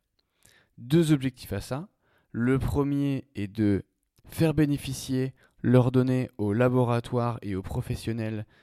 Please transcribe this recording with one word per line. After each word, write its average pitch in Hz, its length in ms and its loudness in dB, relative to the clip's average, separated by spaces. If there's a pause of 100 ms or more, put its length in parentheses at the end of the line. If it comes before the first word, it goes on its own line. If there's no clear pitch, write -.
(800)
Deux 151 340 2
objectifs 131 400 -2
à 101 80 -4
ça. 147 280 -8 (440)
Le 123 260 2
premier 143 760 -2
est 101 120 -4
de 101 360 2 (420)
faire 160 280 0
bénéficier 135 800 -2 (280)
leurs 123 280 6
données 127 460 2
aux 104 160 -2
laboratoires 120 880 0
et 98 140 -8
aux 95 80 -4
professionnels 113 840 -6 (180)